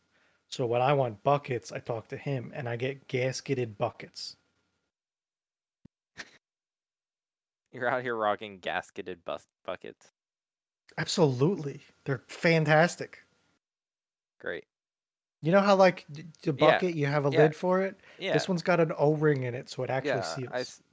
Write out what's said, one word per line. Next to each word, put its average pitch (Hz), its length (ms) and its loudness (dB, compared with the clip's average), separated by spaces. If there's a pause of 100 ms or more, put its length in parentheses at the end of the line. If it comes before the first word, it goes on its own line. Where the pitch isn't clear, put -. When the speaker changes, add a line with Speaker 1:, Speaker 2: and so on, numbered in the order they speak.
(500)
Speaker 1:
So 131 160 -2
when 117 160 2
I 139 120 4
want 123 280 0
buckets, 139 500 0
I 127 60 -8
talk 113 300 -8
to 135 80 -10
him, 135 380 -6
and 127 140 -8
I 117 80 -4
get 135 300 -6
gasketed 127 720 -4
buckets. - 580 -8 (3250)
Speaker 2:
You're 123 160 -4
out 127 140 0
here 120 140 -4
rocking 104 420 -2
gasketed 87 640 -6
bus-, - 220 -8 (180)
buckets. - 440 -12 (880)
Speaker 1:
Absolutely. 147 840 0 (240)
They're 135 240 -6
fantastic. 160 960 2 (1160)
Speaker 2:
Great. 87 240 -10 (760)
Speaker 1:
You 156 100 0
know 196 80 6
how, 202 160 4
like, 185 340 4
d-, 147 140 -16 (180)
the 156 160 -2
Speaker 2:
Yeah. 156 140 8
Speaker 1:
bucket, 170 220 2
you 143 120 -2
have 143 200 0
a 143 40 2
Speaker 2:
Yeah. 151 120 2
Speaker 1:
lid 151 140 6
for 180 260 0
it? - 180 -6 (180)
Speaker 2:
Yeah. 185 140 -4
Speaker 1:
This - 160 0
one's 175 140 -2
got 175 180 2
an 160 160 2
O-ring 147 480 2
in 120 100 -6
it, 131 140 -12
so - 160 -8
it 127 60 -4
actually 135 200 -2
Speaker 2:
Yeah, 107 120 0
Speaker 1:
seals. 117 300 -6
Speaker 2:
I 127 80 -4
s-, - 220 -12 (100)